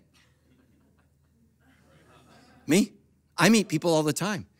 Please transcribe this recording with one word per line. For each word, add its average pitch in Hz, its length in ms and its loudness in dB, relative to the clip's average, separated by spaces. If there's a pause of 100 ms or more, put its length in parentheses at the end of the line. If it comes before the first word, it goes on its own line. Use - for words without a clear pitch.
(2750)
Me. 165 240 2 (440)
I 160 120 2
meet 214 200 2
people 165 240 -2
all 156 120 2
the 151 80 -2
time. 165 340 -8 (140)